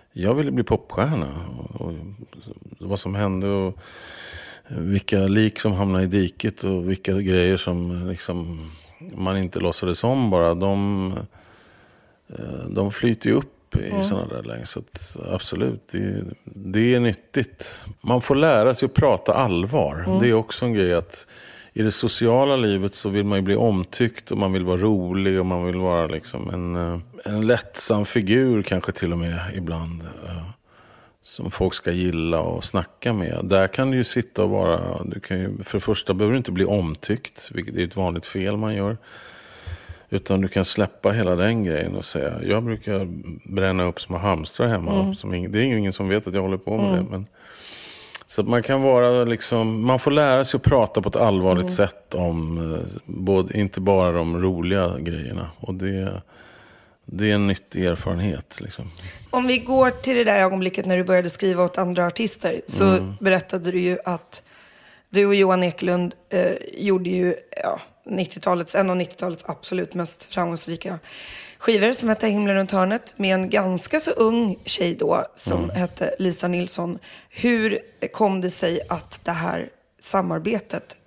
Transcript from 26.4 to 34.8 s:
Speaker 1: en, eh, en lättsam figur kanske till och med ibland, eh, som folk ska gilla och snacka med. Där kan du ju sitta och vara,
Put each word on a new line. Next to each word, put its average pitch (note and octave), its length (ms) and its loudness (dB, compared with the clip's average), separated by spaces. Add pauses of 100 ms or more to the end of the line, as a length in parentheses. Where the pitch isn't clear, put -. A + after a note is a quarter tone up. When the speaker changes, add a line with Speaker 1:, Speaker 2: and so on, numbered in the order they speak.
Speaker 1:
en, F2 260 -4
eh, E2+ 240 -4 (240)
en G#2+ 220 -2
lättsam A2 580 2
figur A2+ 580 2
kanske F#2 300 -2
till E2+ 200 -2
och E2+ 60 -2
med E2+ 220 -4 (140)
ibland, E2 480 -6 (240)
eh, F2 160 -8 (800)
som - 280 -10
folk - 240 0
ska - 180 -4
gilla E2+ 480 0
och E2 240 -4
snacka - 480 -2
med. E2+ 320 -2
Där F#2+ 220 4
kan C3+ 240 0
du C3 60 2
ju A#2+ 80 2
sitta - 400 0
och G2 60 2
vara, F2 540 0